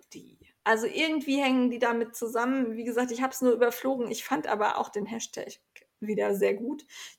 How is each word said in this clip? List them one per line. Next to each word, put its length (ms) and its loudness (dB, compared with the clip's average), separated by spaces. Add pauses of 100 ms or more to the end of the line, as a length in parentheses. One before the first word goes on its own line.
(120)
die. 260 -20 (260)
Also 220 2
irgendwie 540 0
hängen 300 4
die 80 -4
damit 380 0
zusammen. 600 0
Wie 80 -6
gesagt, 280 0
ich 100 -4
hab's 180 -2
nur 120 6
überflogen. 580 0
Ich 140 -6
fand 240 -2
aber 280 0
auch 140 -2
den 160 -6
Hashtag 540 -10 (400)
wieder 340 0
sehr 180 2
gut. 320 -6 (340)